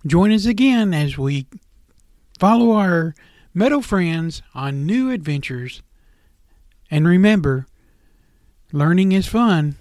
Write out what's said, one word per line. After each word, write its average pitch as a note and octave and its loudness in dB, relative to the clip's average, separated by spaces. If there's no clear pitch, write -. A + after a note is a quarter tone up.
Join F3 2
us G#3+ 0
again A#3 2
as D3 -2
we C#3 -4
follow A#3 4
our F3 0
meadow C#4 0
friends E3 -4
on C#3 -6
new B3+ -2
adventures. C#3+ -8
And D3+ 0
remember, F3 2
learning F3 2
is F#3+ 0
fun F3+ 0